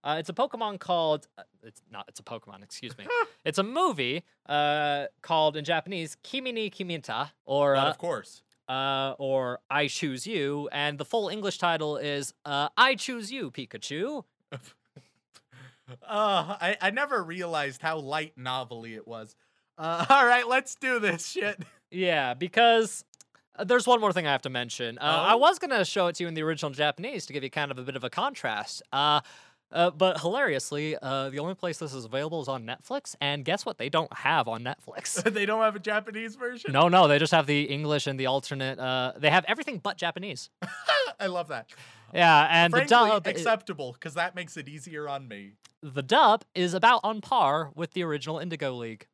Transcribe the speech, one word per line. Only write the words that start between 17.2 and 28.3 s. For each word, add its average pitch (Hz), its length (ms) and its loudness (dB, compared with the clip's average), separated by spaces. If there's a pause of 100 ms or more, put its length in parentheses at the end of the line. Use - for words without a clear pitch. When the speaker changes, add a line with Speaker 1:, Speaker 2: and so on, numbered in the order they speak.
Speaker 2:
realized 165 600 -4
how 160 160 -2
light 151 400 -6
novelly 123 580 -8
it 107 120 -16
was. 110 280 -14 (420)
Uh, 170 300 -2
<laughs> - 20 -12
all 277 160 4
right, 247 220 2
let's 262 280 -2
do 254 240 -2
this 185 300 -4
shit. 208 320 -6 (280)
Speaker 1:
Yeah, 160 440 -2
because, 226 680 2 (540)
uh, - 80 -6
there's 247 220 2
one 247 120 8
more 208 140 2
thing 170 120 0
I 143 60 2
have 131 120 0
to 135 60 -6
mention. 120 500 -6
Uh, - 20 -8
Speaker 2:
Oh? 160 220 2
Speaker 1:
I 202 120 8
was 330 240 6
gonna 262 240 0
show 180 240 0
it 170 80 -2
to - 80 -6
you 170 60 -4
in 165 40 -8
the 156 100 -4
original 156 280 -2
Japanese 156 540 -2
to 131 80 -14
give 139 100 -4
you 131 60 -6
kind 143 220 -4
of 127 60 -8
a 127 60 -12
bit 131 140 -8
of 123 60 -8
a 123 60 -6
contrast. 131 720 -4 (120)